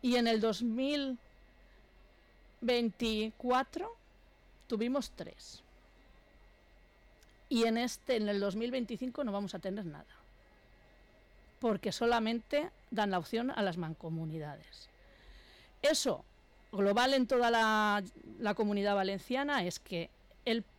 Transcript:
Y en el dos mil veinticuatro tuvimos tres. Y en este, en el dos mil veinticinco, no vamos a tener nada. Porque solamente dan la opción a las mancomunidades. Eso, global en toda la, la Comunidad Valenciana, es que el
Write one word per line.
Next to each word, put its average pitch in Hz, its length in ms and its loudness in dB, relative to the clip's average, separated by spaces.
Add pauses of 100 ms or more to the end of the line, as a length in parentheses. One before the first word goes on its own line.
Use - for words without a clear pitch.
Y 247 160 2
en 240 100 4
el 226 140 4
dos 220 220 0
mil 262 560 0 (1400)
veinticuatro 240 1300 0 (720)
tuvimos 240 440 -2
tres. - 520 -16 (1900)
Y 226 140 4
en 226 120 2
este, 240 400 -2
en 214 140 0
el 202 100 0
dos 196 160 0
mil 233 140 -2
veinticinco, 247 540 -4
no 214 80 -2
vamos 202 220 -4
a 190 40 -8
tener 196 260 -6
nada. 151 220 -10 (1500)
Porque 214 320 0
solamente 233 760 0 (200)
dan 208 200 0
la 185 80 0
opción 233 320 -2
a - 120 -2
las 180 140 0
mancomunidades. 160 1120 -8 (920)
Eso, 285 420 2 (480)
global 214 420 4
en 254 140 4
toda 240 220 4
la, 214 520 4 (380)
la 214 140 0
Comunidad 202 420 2
Valenciana, 233 680 0
es 175 140 -4
que 170 320 -6 (340)
el 226 200 0 (140)